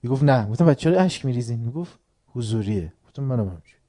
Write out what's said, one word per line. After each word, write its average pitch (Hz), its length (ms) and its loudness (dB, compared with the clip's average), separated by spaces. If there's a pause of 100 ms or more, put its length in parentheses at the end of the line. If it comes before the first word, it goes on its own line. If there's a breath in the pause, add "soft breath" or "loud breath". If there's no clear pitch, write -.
میگفت: 131 200 0
«نه.» 131 280 4
گفتم: 165 160 2
«بچه‌ها 160 340 4
اشک 185 240 0
می‌ریزین؟» 120 360 -4
میگفت: 139 380 -8 (360)
«حضوریه.» 107 580 -2 (140)
گفتم: - 160 -12
«منم 127 180 0
همینجوری.» 90 480 -8